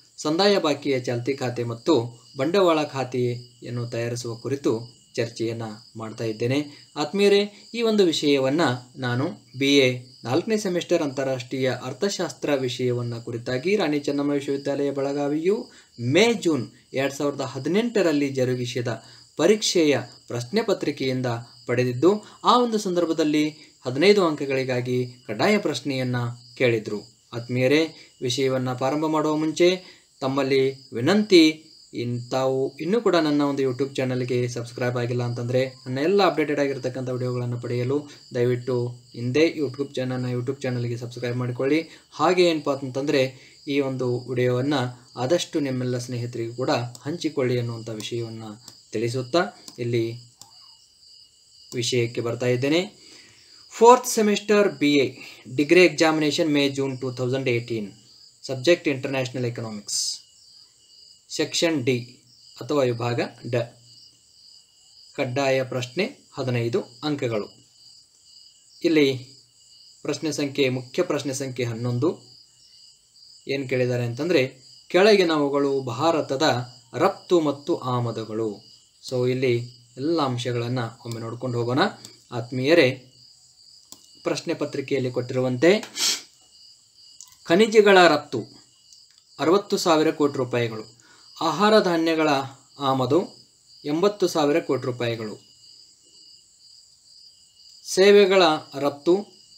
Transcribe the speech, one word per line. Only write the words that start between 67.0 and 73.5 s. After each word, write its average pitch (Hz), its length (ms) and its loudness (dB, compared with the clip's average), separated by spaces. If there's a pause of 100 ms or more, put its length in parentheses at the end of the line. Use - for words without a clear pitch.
ಅಂಕಗಳು. 120 460 -4 (1300)
ಇಲ್ಲಿ 151 300 4 (880)
ಪ್ರಶ್ನೆ 147 300 -6
ಸಂಖ್ಯೆ, 139 380 -2
ಮುಖ್ಯ 127 340 -4
ಪ್ರಶ್ನೆ 143 300 -4
ಸಂಖ್ಯೆ 127 320 -6
ಹನ್ನೊಂದು. 120 540 -2 (1300)
ಏನ್ 139 220 -4